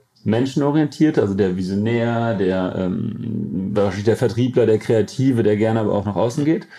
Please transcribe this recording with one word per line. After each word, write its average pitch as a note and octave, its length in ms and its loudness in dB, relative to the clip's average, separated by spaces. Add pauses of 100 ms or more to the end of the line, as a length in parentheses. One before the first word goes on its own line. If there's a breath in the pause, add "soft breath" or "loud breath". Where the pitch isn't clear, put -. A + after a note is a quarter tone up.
(220)
menschenorientierte, C#3+ 1000 2
also G2+ 120 0
der F#2+ 220 2
Visionär, A#2 800 0
der, F#2 420 0
ähm, F2+ 960 -4
wahrscheinlich G2+ 300 0
der G#2+ 140 2
Vertriebler, A#2+ 480 0
der G#2+ 120 4
Kreative, A#2 640 0
der G#2 140 4
gerne A2 240 0
aber G2+ 140 0
auch G2+ 100 -2
nach G#2 120 -4
außen A#2+ 280 0
geht. E3 240 0 (100 loud breath)